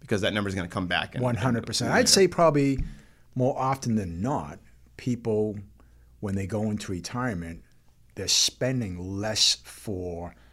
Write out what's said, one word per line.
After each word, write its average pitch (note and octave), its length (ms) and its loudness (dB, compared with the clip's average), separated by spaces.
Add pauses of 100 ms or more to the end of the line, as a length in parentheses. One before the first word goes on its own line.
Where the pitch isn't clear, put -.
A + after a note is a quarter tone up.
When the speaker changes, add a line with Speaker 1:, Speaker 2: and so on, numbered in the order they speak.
Speaker 1:
because G#2+ 200 -2
that G#2 120 2
number's G2+ 220 -2
gonna F2+ 120 -4
come F#2 200 -2
back F2 280 -2
and B2 80 -2
Speaker 2:
One A#2+ 120 0
hundred A#2 300 0
percent. A#2 240 -2
Speaker 1:
and D#3+ 80 4
Speaker 2:
I'd B3 120 6
say G3 180 8
probably C#3+ 560 4 (500)
more B2 240 2
often C3 380 0
than F2 260 -2
not, F#2 380 -4 (380)
people, G#2+ 600 0 (600)
when G2 160 -2
they G2 120 -2
go G#2+ 220 0
into G#2 220 -4
retirement, F2+ 720 -6 (520)
they're F#2+ 120 -6
spending G2 920 -2
less G#2+ 440 2
for, F2 680 -8 (200)